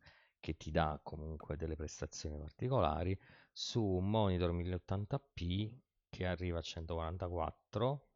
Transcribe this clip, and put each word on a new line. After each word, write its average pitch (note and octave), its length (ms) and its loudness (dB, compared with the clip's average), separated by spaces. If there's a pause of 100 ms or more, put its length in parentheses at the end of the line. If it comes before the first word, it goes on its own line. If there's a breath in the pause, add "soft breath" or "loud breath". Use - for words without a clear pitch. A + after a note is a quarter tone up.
(400 loud breath)
che - 160 -4
ti - 140 -10
dà D#2 320 4
comunque D#2 560 -6
delle D#2+ 180 -4
prestazioni D2+ 640 -6
particolari F2 760 2 (380 loud breath)
su - 320 0
un F#2+ 240 4
monitor F#2 440 4
mille F2 240 0
ottanta G2+ 420 -2
p F#2+ 520 -2 (380)
che - 180 -4
arriva F2 340 0
a - 20 0
centoquarantaquattro F2 1500 -2